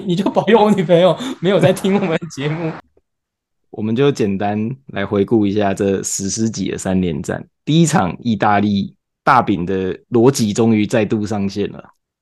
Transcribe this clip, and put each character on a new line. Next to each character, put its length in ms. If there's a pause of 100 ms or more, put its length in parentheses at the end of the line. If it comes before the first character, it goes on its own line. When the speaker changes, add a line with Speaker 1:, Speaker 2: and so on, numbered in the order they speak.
Speaker 1:
你 100
就 140
保 160
佑 160
我 80
女 140
朋 120
友 220 (220)
没 100
有 80
在 140
听 220
我 60
们 100
的 180
节 200
目。 220 (1000)
Speaker 2:
我 120
们 140
就 160
简 260
单 320 (160)
来 180
回 200
顾 200
一 80
下 220
这 300
史 260
诗 180
级 220
的 80
三 240
连 180
战。 240 (200)
第 180
一 40
场， 340
意 160
大 240
利 340 (300)
大 180
饼 240
的 260 (180)
逻 200
辑 220
终 220
于 120
再 180
度 220
上 220
线 240
了。 120 (380)